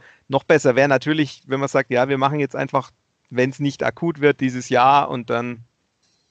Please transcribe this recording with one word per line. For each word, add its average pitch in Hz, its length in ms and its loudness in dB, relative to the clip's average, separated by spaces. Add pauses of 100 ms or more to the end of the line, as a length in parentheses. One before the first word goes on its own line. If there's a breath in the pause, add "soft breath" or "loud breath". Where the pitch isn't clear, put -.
(300 soft breath)
Noch 139 160 -2
besser 143 320 4
wäre 139 100 4
natürlich, 143 580 -2
wenn 135 140 -4
man 139 100 -2
sagt, 135 220 -2
ja, 127 160 2
wir 139 100 -2
machen 135 220 0
jetzt 139 160 -4
einfach, 135 360 -4 (380)
wenn's 127 300 -2
nicht 139 240 -4
akut 147 380 -4
wird 143 180 2
dieses 127 300 -4
Jahr 131 400 4
und 120 200 -8
dann, 120 300 -4 (720)